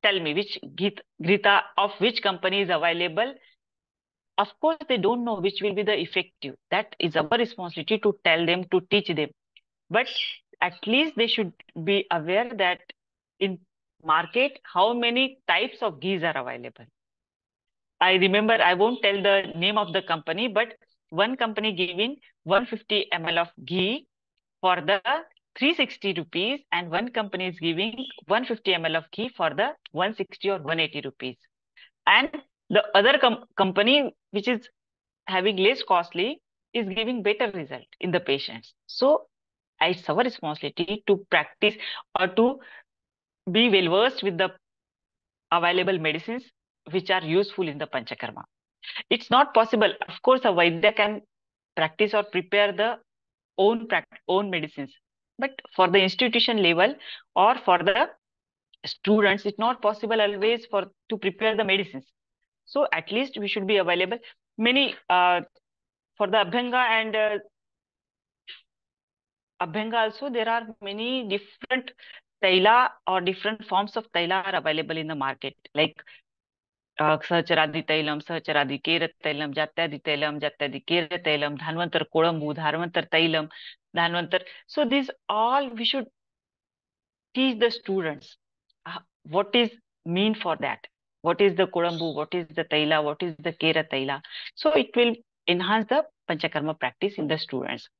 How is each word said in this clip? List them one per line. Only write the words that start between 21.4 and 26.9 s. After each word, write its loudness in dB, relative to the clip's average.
giving -2
one 2
fifty -4
M -4
L 0
of -2
ghee -2
for 2
the 0
three 2
sixty -2
rupees, -4
and -4
one -2